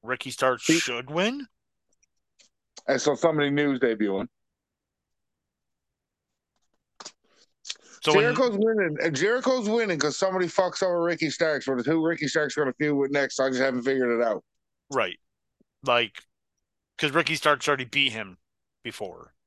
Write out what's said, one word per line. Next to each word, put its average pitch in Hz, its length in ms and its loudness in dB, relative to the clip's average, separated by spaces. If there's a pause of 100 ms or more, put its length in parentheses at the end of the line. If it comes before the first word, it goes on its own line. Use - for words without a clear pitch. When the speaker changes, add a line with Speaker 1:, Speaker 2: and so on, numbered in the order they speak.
Speaker 1:
Ricky 123 280 -6
Starks 127 360 0
Speaker 2:
He 165 120 4
Speaker 1:
should 127 300 -4
win? 226 380 -2 (1400)
Speaker 2:
I 135 100 2
saw 143 180 2
somebody 156 340 2
news 143 300 2
debuting. 107 480 0 (3750)
Speaker 1:
So 151 120 4
when 214 80 8
Speaker 2:
Jericho's 240 340 2
winning. 202 460 0
Uh, 165 60 2
Jericho's 220 600 0
winning 214 300 0
'cause 143 180 0
somebody 185 300 0
fucks 180 340 0
over 175 220 0
Ricky 165 260 -2
Starks, 151 380 -2
but 127 180 -2
who 156 200 2
Ricky 160 220 -2
Starks 147 280 -2
gonna 139 180 0
feud 147 240 0
with 139 140 0
next, 139 280 0
I 135 100 2
just 127 120 0
haven't 127 220 0
figured 127 360 0
it 120 40 2
out. 107 200 0 (480)
Speaker 1:
Right. 110 280 -2 (640)
Like, 120 400 0 (720)
'cause 147 140 0
Ricky 160 240 2
Starks 147 320 2
already 135 180 0
beat 135 260 -2
him 101 280 -12 (440)
before. 95 520 -12 (120)